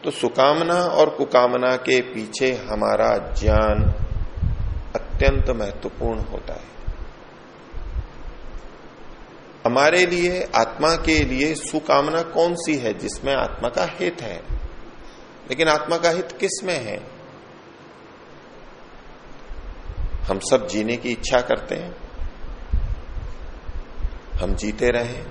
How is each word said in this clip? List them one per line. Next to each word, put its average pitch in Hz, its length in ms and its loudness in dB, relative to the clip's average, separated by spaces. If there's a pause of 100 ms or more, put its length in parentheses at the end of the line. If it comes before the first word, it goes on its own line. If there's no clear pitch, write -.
तो 170 80 -2
सुकामना 147 640 4
और 156 360 4
कुकामना 127 640 4
के 127 260 4
पीछे 127 480 -2 (120)
हमारा 107 520 2 (180)
ज्ञान 107 500 4 (1120)
अत्यंत - 560 4
महत्वपूर्ण 110 720 -2
होता - 320 -6
है। - 160 -14 (3000)
हमारे 151 400 6
लिए, 175 360 0 (140)
आत्मा 151 420 2
के 160 280 4
लिए 135 300 0
सुकामना 151 640 2 (100)
कौन 170 260 2
सी 156 200 0
है 113 180 0
जिसमें - 380 -4
आत्मा 120 360 -2
का 180 240 0
हित 175 280 -4
है? 98 160 -8 (1120)
लेकिन 151 200 2
आत्मा 151 280 2
का 170 120 4
हित 170 300 0
किस 190 240 -2
में 175 160 -2
है? 104 180 -6 (3250)
हम 98 180 0
सब 120 260 4
जीने 110 300 0
की 123 140 -4
इच्छा 123 300 2
करते - 340 -2
हैं, 180 200 -8 (2500)
हम 95 140 0
जीते 107 360 0
रहें 120 400 -2